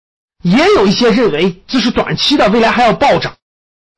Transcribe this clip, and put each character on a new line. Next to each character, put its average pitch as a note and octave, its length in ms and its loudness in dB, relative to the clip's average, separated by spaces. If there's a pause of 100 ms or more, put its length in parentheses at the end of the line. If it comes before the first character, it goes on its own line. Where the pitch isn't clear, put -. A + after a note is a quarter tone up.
(440)
也 A3 220 0 (100)
有 A3 120 2
一 G#3+ 40 2
些 A#3+ 200 0
认 G#3+ 200 0
为 F3 360 -4
这 B3+ 120 -4
是 A3 120 -2
短 D#3+ 240 -4
期 C#4 220 -2
的， A#3+ 120 2
未 A3+ 100 0
来 A3 120 2
还 A#3+ 120 0
要 B3 100 2
暴 A#3 240 2
涨， - 160 -8 (640)